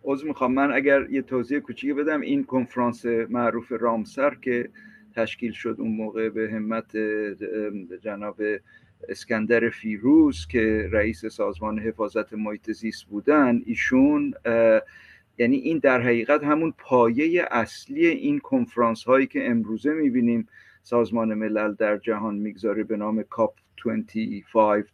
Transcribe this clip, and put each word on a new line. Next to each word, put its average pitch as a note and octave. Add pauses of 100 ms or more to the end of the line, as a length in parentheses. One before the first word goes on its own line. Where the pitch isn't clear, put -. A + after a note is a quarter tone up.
عذر C#3
می‌خوام، C3
من C#3
اگر C#3
یه C3+
توضیح B2+
کوچیکی C3+
بدم، D3
این C#3
کنفرانس B2
معروف A#2
رامسر A#2
که A#2+ (460)
تشکیل A2+
شد A2
اون A2+
موقع A2
به G#2+
همت، A2
اه، G#2
جناب G#2 (680)
اسکندر A2+
فیروز B2
که A2
رئیس G#2+
سازمان G#2
حفاظت A2
محیط G#2+
زیست A2
بودن، A#2+
ایشون، C#3 (120)
اه، A2+ (560)
یعنی A#2+
این D3+
در B2+
حقیقت B2
همون D3+
پایه C3+
اصلی C#3
این D3
کنفرانس A#2+
هایی C3
که F2+
امروزه A2+
می‌بینیم A#2+ (360)
سازمان A2+
ملل G#2+
در G#2
جهان G#2+
می‌گذاره G#2
به A2
نام G#2+
کاپ - (220)
twenty-five G#2+